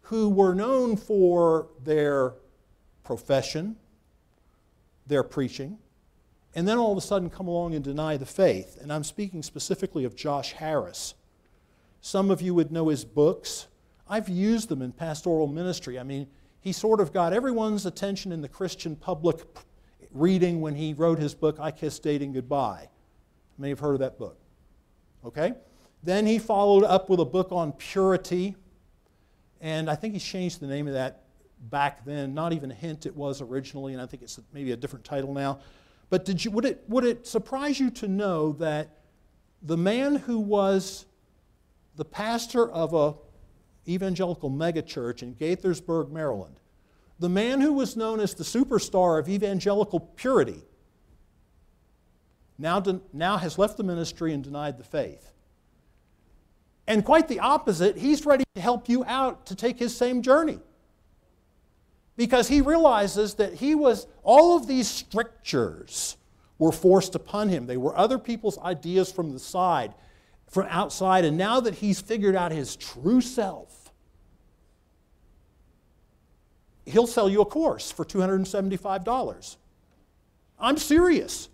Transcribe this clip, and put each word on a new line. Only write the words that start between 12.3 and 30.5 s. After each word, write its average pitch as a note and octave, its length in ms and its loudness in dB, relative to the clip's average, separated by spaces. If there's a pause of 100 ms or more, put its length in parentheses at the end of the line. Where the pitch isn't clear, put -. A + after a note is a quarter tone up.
of E3 100 0
you F3+ 140 -2
would D#3 160 2
know E3 160 0
his B2+ 180 -2
books. - 600 0 (400)
I've G3+ 220 -4
used G#3+ 400 0
them C3+ 120 -4
in B2 120 -8
pastoral D#3+ 540 -2
ministry. D#3 520 -6
I B2 40 -12
mean, C#3 240 -8 (340)
he F#3+ 100 -6
sort G#3+ 300 2
of D3+ 120 0
got F3 200 2
everyone's A3 520 -2
attention G3 460 -6
in E3 100 -6
the C3+ 80 -10
Christian E3+ 460 -8
public E3 580 -2
p-, - 80 -20 (500)
reading E3+ 500 2
when D3+ 140 -4
he D#3 180 -6
wrote E3 260 2
his D3 160 -2
book, D3+ 240 0
I D#3 120 -6
Kiss D#3 280 -8
Dating C#3+ 320 -2
Goodbye. B2 560 -4 (720)
Many C#3 140 -6
have C3+ 80 -6
heard C#3+ 160 2
of C3+ 40 -2
that C3 180 -4
book. G#2 220 -14 (880)
Okay? E3 300 -4 (480)
Then F#3+ 220 2
he A3 140 4
followed G3+ 460 6
up F#3+ 240 2
with F3 100 4
a D#3+ 60 2
book F#3 260 -2
on E3 220 -2
purity, F#3+ 800 0 (1040)
and D#3+ 300 -4
I E3 60 0
think G#3+ 180 -8
he's F#3 100 -8
changed F3+ 380 -6